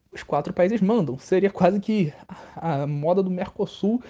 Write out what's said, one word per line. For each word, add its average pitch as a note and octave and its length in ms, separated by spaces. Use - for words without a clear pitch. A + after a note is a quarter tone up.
os - 100
quatro D3+ 320
países F#3+ 260
mandam. F#3 380
Seria F#3+ 320
quase F#3+ 300
que G3 340
a, D3 280
a C#3+ 40
moda D#3+ 360
do F#3 80
Mercosul G3 800